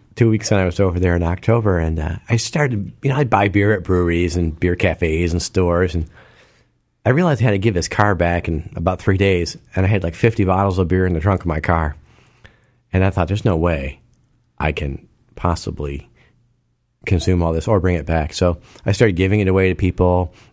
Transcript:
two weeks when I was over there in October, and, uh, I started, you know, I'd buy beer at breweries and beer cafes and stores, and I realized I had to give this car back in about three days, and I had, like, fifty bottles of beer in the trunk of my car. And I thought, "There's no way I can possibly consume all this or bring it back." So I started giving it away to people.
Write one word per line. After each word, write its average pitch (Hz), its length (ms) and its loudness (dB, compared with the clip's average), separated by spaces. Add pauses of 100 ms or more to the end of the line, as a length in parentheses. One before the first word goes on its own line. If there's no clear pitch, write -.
(140)
two 113 160 4
weeks 110 200 0
when 104 80 2
I 92 60 2
was 90 160 -2
over 90 180 0
there 90 160 2
in 87 80 0
October, 95 560 0
and, 80 220 0
uh, 82 160 -4 (140)
I 120 80 2
started, 123 520 -2 (120)
you 139 80 -2
know, 131 60 0
I'd 143 120 0
buy 101 200 2
beer 101 260 2
at 90 100 -4
breweries 87 520 0
and 82 220 -2
beer 87 160 0
cafes 85 600 0
and 85 80 -2
stores, 90 520 0
and 82 140 -4 (960)
I 117 60 0
realized 147 320 0
I - 20 2
had 120 60 2
to 101 80 0
give 101 160 0
this 85 140 -2
car 104 260 2
back 85 340 0
in 78 260 -4
about 85 280 -4
three 95 160 2
days, 92 400 0 (180)
and 92 80 2
I 92 60 2
had, 98 120 0
like, 85 120 -4
fifty 110 300 2
bottles 92 340 2
of 90 100 2
beer 92 180 2
in 90 60 0
the 78 80 -2
trunk 92 200 0
of - 60 -8
my 78 140 -2
car. 80 340 0 (960)
And 92 140 2
I 98 60 2
thought, 87 180 0
"There's 101 160 -2
no 98 140 2
way 76 420 -2 (580)
I 78 140 -2
can 69 340 -8 (300)
possibly 76 720 -6 (960)
consume 87 360 0
all 82 100 0
this 82 160 -4
or 104 120 2
bring 90 160 0
it 73 100 -6
back." 80 280 -2
So 87 240 0 (260)
I 101 80 0
started 104 240 0
giving 95 240 2
it 95 80 0
away 92 200 2
to 87 60 0
people. 90 600 0 (180)